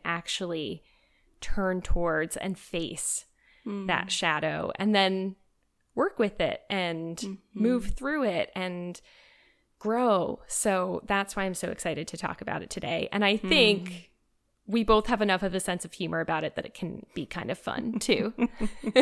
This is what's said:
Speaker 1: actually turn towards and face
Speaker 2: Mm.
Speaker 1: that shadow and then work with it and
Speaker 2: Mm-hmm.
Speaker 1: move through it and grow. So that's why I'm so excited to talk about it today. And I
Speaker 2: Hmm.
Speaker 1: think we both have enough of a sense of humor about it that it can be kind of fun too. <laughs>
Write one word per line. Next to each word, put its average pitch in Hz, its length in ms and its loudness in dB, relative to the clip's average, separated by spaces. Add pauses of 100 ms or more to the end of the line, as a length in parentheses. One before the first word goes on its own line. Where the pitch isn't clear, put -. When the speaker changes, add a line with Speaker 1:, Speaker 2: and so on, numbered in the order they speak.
Speaker 1:
actually 170 800 -4 (580)
turn 185 400 2
towards 165 560 2
and 185 220 -6
face - 680 -6 (380)
Speaker 2:
Mm. 202 220 -6
Speaker 1:
that 190 240 0
shadow 156 680 0
and 214 160 2
then 190 440 2 (580)
work 339 240 0
with 202 220 0
it - 280 0
and 170 480 -4
Speaker 2:
Mm-hmm. 196 200 -8 (260)
Speaker 1:
move 233 320 4
through 277 300 -2
it 180 320 0
and 175 440 -6 (800)
grow. 220 680 2
So 185 580 0
that's 196 300 -2
why 196 80 -2
I'm 190 100 -2
so 175 160 -4
excited - 380 -4
to - 80 -10
talk - 240 -6
about - 220 -6
it - 80 -14
today. - 420 -4
And 202 120 2
I 202 120 4
Speaker 2:
Hmm. 214 120 -4
Speaker 1:
think 202 640 4 (560)
we 220 160 2
both 214 240 6
have 226 160 2
enough 190 220 2
of 190 100 -2
a 190 60 -2
sense 180 240 -4
of 170 80 -14
humor 165 260 -4
about 160 240 -2
it 156 140 -6
that - 100 -4
it - 80 -16
can - 400 -8
be - 120 -4
kind - 260 -6
of 185 60 -4
fun - 420 -4
too. - 320 2 (500)
<laughs> 233 200 4